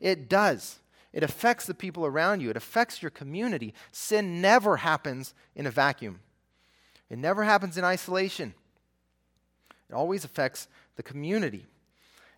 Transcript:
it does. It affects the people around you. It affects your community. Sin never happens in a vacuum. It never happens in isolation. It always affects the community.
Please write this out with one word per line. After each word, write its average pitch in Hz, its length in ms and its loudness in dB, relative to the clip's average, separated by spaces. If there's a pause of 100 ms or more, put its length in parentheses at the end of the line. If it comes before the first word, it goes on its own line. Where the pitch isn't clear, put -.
it 160 280 0
does. 190 520 2 (320)
It - 100 -4
affects 233 440 2
the 180 80 -6
people 175 300 -6
around 160 360 2
you. 120 100 -2
It 110 60 -4
affects - 440 -2
your 160 120 -8
community. 147 600 -6 (200)
Sin 196 480 0
never 202 380 6
happens 147 560 -2 (200)
in 147 120 -6
a 131 40 -4
vacuum. 123 500 0 (880)
It 117 100 -10
never 190 260 0
happens 196 340 2
in 180 60 0
isolation. 180 680 -2 (1300)
It - 60 -12
always 165 300 -2
affects - 420 -4 (300)
the - 80 -10
community. 147 640 -4 (680)